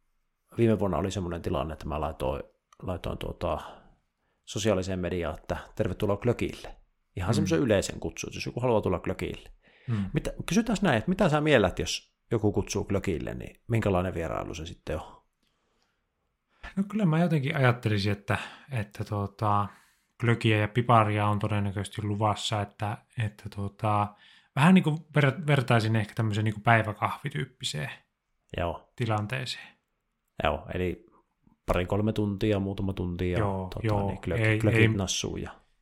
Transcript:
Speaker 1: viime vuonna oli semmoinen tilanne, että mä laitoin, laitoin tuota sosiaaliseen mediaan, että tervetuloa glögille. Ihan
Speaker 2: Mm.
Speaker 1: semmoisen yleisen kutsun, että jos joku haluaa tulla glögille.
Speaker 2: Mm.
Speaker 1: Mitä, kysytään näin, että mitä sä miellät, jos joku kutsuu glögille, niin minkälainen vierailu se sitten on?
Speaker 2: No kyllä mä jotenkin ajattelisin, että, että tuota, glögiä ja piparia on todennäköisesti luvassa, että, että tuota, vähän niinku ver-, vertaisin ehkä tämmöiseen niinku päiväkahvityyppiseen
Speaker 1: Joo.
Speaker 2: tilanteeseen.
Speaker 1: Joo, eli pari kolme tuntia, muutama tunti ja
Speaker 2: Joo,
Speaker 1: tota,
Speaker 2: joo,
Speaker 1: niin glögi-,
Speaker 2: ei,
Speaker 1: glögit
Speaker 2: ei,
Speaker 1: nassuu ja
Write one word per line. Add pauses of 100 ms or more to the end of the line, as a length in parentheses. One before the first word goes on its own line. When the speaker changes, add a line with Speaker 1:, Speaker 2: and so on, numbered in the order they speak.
(580)
Speaker 1:
viime
vuonna
oli
semmoinen
tilanne,
että
mä
laitoin, (400)
laitoin
tuota (840)
sosiaaliseen
mediaan,
että (180)
tervetuloa
glögille. (400)
Ihan
Speaker 2:
Mm.
Speaker 1:
semmoisen
yleisen
kutsun,
että
jos
joku
haluaa
tulla
glögille. (380)
Speaker 2:
Mm.
Speaker 1:
Mitä, (140)
kysytään
näin,
että
mitä
sä
miellät,
jos (180)
joku
kutsuu
glögille,
niin
minkälainen
vierailu
se
sitten
on? (1500)
Speaker 2:
No
kyllä
mä
jotenkin
ajattelisin,
että, (340)
että
tuota, (520)
glögiä
ja
piparia
on
todennäköisesti
luvassa,
että, (260)
että
tuota, (420)
vähän
niinku (100)
ver-,
vertaisin
ehkä
tämmöiseen
niinku
päiväkahvityyppiseen (640)
Speaker 1:
Joo.
Speaker 2:
tilanteeseen. (760)
Speaker 1:
Joo,
eli (600)
pari
kolme
tuntia,
muutama
tunti
ja
Speaker 2:
Joo,
Speaker 1:
tota,
Speaker 2:
joo,
Speaker 1:
niin
glögi-,
Speaker 2:
ei,
Speaker 1:
glögit
Speaker 2:
ei,
Speaker 1:
nassuu
ja (320)